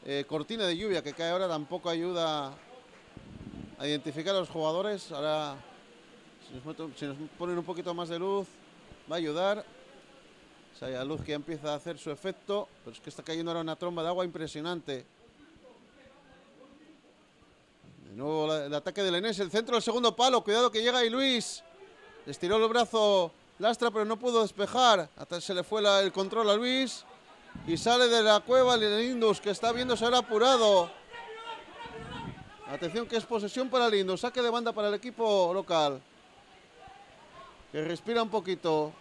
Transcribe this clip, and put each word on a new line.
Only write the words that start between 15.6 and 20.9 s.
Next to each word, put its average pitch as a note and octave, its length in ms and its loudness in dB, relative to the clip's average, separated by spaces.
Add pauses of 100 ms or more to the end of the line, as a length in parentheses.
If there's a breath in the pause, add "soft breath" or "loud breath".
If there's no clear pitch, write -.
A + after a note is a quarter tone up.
De G2 80 -18
nuevo D3+ 320 -2
la, D#3 200 -2
el C#3+ 60 -6
ataque F3+ 300 -4
de F#3 80 2
Lenés, F#3 280 -2
el F#3+ 120 -2
centro A3+ 240 0
del A3 80 2
segundo A#3 320 2
palo, B3 300 4
cuidado A3+ 260 4
que A3 100 -2
llega B3 180 2